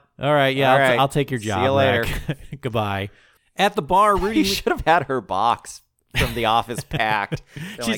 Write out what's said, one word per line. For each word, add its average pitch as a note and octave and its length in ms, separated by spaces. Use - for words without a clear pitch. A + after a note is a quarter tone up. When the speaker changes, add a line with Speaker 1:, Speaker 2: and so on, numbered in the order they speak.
Speaker 1:
All D3 140
right, C3+ 200
yeah, C3+ 180
Speaker 2:
All C3 60
Speaker 1:
I'll, C3+ 120
Speaker 2:
right. A#2+ 80
Speaker 1:
I'll C3 100
take C#3+ 220
your B2+ 100
Speaker 2:
See G#2 60
Speaker 1:
job, F#2+ 180
Speaker 2:
you C3+ 80
later. C3 320
Speaker 1:
Rick. - 320
<laughs> - 0
Goodbye. G2+ 480
At G3 180
the - 80
bar, G3 340
Speaker 2:
<laughs> - 20
Speaker 1:
Rudy G3 240
Speaker 2:
He - 20
should G3 260
have E4 140
had E3 200
her C3 180
box G2 580
from A#2 180
the A#2 100
office A2+ 400
Speaker 1:
<laughs> - 40
Speaker 2:
packed. G#2+ 540
They're F3 220
Speaker 1:
She's - 120